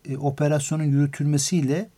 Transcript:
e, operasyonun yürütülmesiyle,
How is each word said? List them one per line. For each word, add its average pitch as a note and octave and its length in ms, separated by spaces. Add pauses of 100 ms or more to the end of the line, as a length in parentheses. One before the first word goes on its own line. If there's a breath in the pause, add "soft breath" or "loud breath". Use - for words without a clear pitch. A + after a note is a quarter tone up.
e, C3 80
operasyonun D3 640
yürütülmesiyle, C#3+ 1160